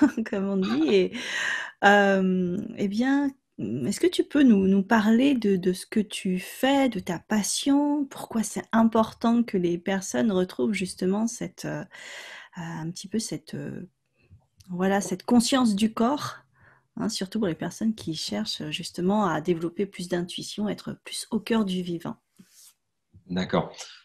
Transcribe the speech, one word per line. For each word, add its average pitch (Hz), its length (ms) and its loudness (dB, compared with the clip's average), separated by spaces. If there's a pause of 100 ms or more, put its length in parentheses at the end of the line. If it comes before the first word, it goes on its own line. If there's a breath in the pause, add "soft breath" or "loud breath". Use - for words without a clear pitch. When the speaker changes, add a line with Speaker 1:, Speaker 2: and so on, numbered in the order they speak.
Speaker 1:
<laughs> 269 300 2
comme 196 180 -2
on 196 80 0
dit. 226 380 2
Et, 185 180 4 (720 loud breath)
euh, 190 720 4 (220)
eh 202 100 0
bien, 269 420 0 (280)
est-ce - 420 -4
que - 60 4
tu 359 180 0
peux - 180 2
nous, 202 240 8
nous 196 160 6
parler 226 520 4
de, 214 220 2
de 185 180 0
ce - 100 -10
que - 160 0
tu 185 380 -4
fais, 269 500 0
de 190 120 -2
ta 175 180 -6
passion, 285 880 0
pourquoi - 360 -6
c'est - 300 -6
important 226 680 2
que 233 160 -2
les 175 180 0
personnes 196 560 -2
retrouvent 185 400 0
justement 190 540 -2
cette, - 400 -8
euh, 151 180 -6 (720 loud breath)
un 165 340 -8
petit - 160 -14
peu 214 120 -4
cette, - 360 -8
euh, 143 340 -10 (840)
voilà, 190 300 2
cette 190 220 -6
conscience 240 540 4
du 220 160 2
corps, 254 460 -2 (580 soft breath)
hein, 170 120 -4
surtout 202 300 -6
pour 214 100 0
les 160 60 -2
personnes 214 400 -4
qui 165 200 -8
cherchent 208 560 -6
justement 185 560 -2
à 156 140 0
développer 170 460 -2
plus 180 220 -12
d'intuition, 180 600 -4
être 190 360 -8
plus - 260 -10
au 220 80 -2
cœur 226 260 0
du 185 180 -2
vivant. 170 340 -8 (1120 soft breath)
Speaker 2:
D'accord. - 460 -2 (320 loud breath)